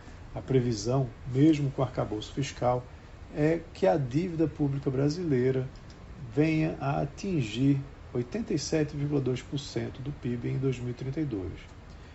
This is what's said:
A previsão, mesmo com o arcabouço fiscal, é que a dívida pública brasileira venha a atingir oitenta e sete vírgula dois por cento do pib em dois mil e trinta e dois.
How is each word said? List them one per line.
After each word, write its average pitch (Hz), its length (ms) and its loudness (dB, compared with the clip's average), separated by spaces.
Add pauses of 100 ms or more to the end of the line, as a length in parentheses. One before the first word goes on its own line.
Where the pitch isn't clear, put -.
(340)
A - 80 -8
previsão, 123 680 2 (240)
mesmo 143 380 6
com 143 100 -2
o 131 40 4
arcabouço 110 500 -4
fiscal, 123 500 0 (500)
é 160 260 4 (120)
que - 140 2
a 185 100 8
dívida 156 500 2
pública 139 440 0
brasileira 131 760 2 (680)
venha 156 440 4
a 139 220 0
atingir 139 800 2 (320)
oitenta 208 400 -2
e 151 60 2
sete 151 360 0
vírgula 147 240 0
dois 127 220 0
por - 160 -6
cento 117 460 -6
do 143 100 -6
pib 120 340 -4
em 135 120 -2
dois 131 200 0
mil 123 120 -4
e - 20 -4
trinta 135 300 -4
e - 20 0
dois. 92 340 -4 (560)